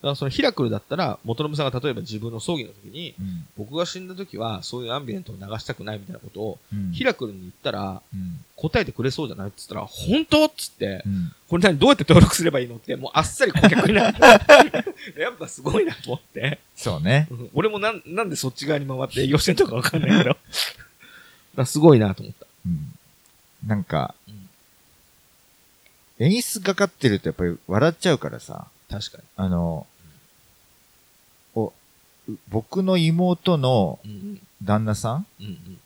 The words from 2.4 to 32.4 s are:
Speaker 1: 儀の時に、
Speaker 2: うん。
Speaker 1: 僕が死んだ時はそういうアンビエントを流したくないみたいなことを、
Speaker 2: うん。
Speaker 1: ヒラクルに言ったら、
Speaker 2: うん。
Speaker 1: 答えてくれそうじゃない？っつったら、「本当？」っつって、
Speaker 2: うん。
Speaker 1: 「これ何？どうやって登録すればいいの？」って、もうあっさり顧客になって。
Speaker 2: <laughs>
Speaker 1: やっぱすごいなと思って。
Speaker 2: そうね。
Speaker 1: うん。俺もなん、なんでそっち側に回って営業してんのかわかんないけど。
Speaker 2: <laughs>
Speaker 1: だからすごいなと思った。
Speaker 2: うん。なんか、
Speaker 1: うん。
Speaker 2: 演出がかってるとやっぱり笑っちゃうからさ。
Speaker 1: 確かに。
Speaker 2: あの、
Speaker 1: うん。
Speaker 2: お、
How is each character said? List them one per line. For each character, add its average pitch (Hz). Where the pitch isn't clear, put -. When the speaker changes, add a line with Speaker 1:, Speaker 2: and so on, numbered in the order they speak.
Speaker 1:
儀 127
の 104
時 -
に、 151
Speaker 2:
う -
ん。 175
Speaker 1:
僕 107
が 170
死 175
ん 185
だ 185
時 185
は 107
そ 123
う -
い 113
う 117
ア 135
ン 139
ビ 110
エ 98
ン 92
ト -
を -
流 95
し -
た -
く -
な 107
い 104
み 101
た 98
い -
な -
こ 98
と 95
を、 104
Speaker 2:
う 104
ん。 95
Speaker 1:
ヒ 85
ラ 247
ク 127
ル 104
に 95
言 90
っ -
た 135
ら、 98
Speaker 2:
う -
ん。 92
Speaker 1:
答 -
え 170
て -
く -
れ 131
そ 156
う -
じ 110
ゃ -
な 95
い？ -
っ 101
つ -
っ -
た -
ら、 -
「本 302
当？」 302
っ 302
つ -
っ -
て、 98
Speaker 2:
う 107
ん。 -
Speaker 1:
「こ 170
れ 175
何？ 180
ど 160
う -
や 277
っ -
て -
登 165
録 -
す 170
れ 165
ば 135
い 123
い -
の？」 117
っ -
て、 -
も 131
う -
あ 156
っ -
さ -
り -
顧 -
客 196
に 214
な 220
っ -
て。 -
Speaker 2:
<laughs> -
Speaker 1:
や 247
っ -
ぱ 151
す -
ご 147
い 381
な 330
と -
思 -
っ -
て。 131
Speaker 2:
そ 90
う -
ね。 127
Speaker 1:
う -
ん。 120
俺 170
も 208
な 214
ん、 214
な 180
ん 196
で 143
そ 131
っ -
ち -
側 151
に 139
回 131
っ 135
て 131
営 135
業 143
し -
て 190
ん -
の 392
か -
わ 127
か -
ん 156
な -
い -
け 214
ど。 165
Speaker 2:
<laughs> 123
Speaker 1:
だ 135
か -
ら 131
す -
ご 151
い -
な 101
と -
思 -
っ -
た。 -
Speaker 2:
う -
ん。 78
な 110
ん 101
か、 76
Speaker 1:
う -
ん。 101
Speaker 2:
演 185
出 220
が 190
か 202
っ 190
て -
る 101
と -
や 78
っ -
ぱ 92
り 87
笑 110
っ 165
ち -
ゃ 170
う 131
か 73
ら 60
さ。 -
Speaker 1:
確 104
か -
に。 -
Speaker 2:
あ 95
の、 85
Speaker 1:
う 113
ん。 -
Speaker 2:
お、 -